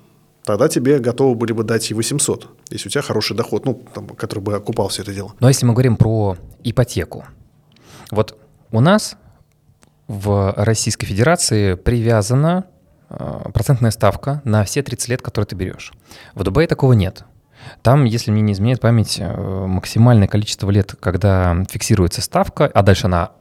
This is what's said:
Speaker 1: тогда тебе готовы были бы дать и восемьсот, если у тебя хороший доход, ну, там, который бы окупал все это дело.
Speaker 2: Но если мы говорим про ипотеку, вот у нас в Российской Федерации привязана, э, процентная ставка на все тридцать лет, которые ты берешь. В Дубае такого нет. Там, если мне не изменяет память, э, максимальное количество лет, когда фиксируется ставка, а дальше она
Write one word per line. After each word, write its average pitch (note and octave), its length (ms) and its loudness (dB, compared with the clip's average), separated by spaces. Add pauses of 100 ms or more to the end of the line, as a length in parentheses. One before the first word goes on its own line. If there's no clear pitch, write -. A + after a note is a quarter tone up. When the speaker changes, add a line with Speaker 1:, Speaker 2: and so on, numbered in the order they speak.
(460)
Speaker 1:
тогда A2 240 2
тебе C#3+ 300 2
готовы B2 360 0
были A2+ 160 -4
бы A2+ 120 -2
дать A2+ 280 -4
и - 20 -4
восемьсот, B2 540 -4 (220)
если - 180 -12
у F#2 40 -10
тебя C#3+ 100 -2
хороший G#2+ 340 -4
доход, G#2+ 300 -4
ну, B2+ 160 -4 (120)
там, G2+ 140 -14
который - 320 -10
бы G2+ 160 -4
окупал G2+ 320 -4
все G2 160 -8
это G2+ 100 -10
дело. G2 280 -10
Speaker 2:
Но B2 80 6
если C3+ 160 2
мы A#2+ 80 4
говорим A#2+ 240 2
про G#2+ 400 0 (260)
ипотеку, - 600 -4 (840)
вот G#2+ 260 -2 (340)
у A2+ 80 0
нас F#3+ 380 2 (880)
в G2+ 480 0
Российской G#2+ 500 -2
Федерации G#2+ 680 0
привязана, A#2 920 0 (460)
э, - 440 -10
процентная A#2 380 2
ставка C3+ 540 -2
на G#2+ 180 2
все C#3 200 -4
тридцать - 260 -8
лет, B2 120 -4
которые - 260 -4
ты - 80 -10
берешь. - 360 -8 (420)
В G2+ 100 -6
Дубае G#2+ 240 2
такого C#3 260 4
нет. F#2 320 0 (560)
Там, C3+ 240 4
если A2+ 260 -2
мне G#2+ 100 2
не G#2+ 120 2
изменяет A#2 260 0
память, A2+ 400 2
э, F#2+ 480 -6
максимальное G#2+ 600 4
количество G#2 420 -2
лет, G2+ 300 0
когда F#2 680 2
фиксируется - 520 0
ставка, - 520 0
а G#2+ 100 4
дальше F#2+ 240 4
она F2+ 340 0